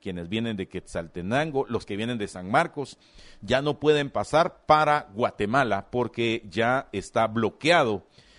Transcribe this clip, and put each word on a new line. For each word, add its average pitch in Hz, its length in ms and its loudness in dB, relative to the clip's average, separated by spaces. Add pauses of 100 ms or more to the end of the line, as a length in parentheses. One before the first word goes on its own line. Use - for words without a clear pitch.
quienes 87 280 -8
vienen 113 280 -4
de 95 100 -6
Quetzaltenango, 101 1000 -6
los 113 160 -4
que 101 100 -8
vienen 117 220 -4
de 101 100 -6
San 92 220 -12
Marcos, 147 480 -2 (440)
ya 120 200 0
no 147 180 -2
pueden 147 300 4
pasar 147 560 0
para 147 480 4
Guatemala 107 800 0
porque 117 580 -2
ya 113 420 0
está 110 360 0
bloqueado, 113 800 0 (320)